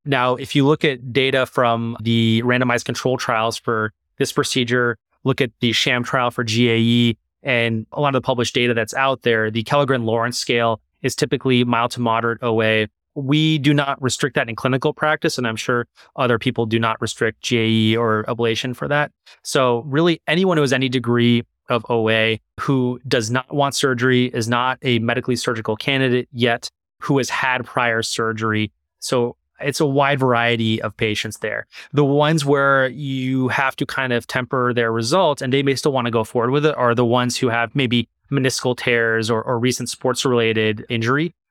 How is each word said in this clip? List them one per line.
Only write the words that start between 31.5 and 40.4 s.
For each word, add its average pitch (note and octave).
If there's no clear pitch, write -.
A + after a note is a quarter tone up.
The D3
ones D3
where C#3
you C3
have C3+
to C#3
kind C3
of A#2
temper B2
their A#2
results C#3
and C3
they C#3
may C#3
still C#3
wanna A#2+
go A2+
forward A#2+
with C#3+
it D3
are B2
the B2
ones A#2+
who B2+
have A#2
maybe A#2+
meniscal C3
tears A2+
or, A2+
or B2
recent B2
sports-related A2+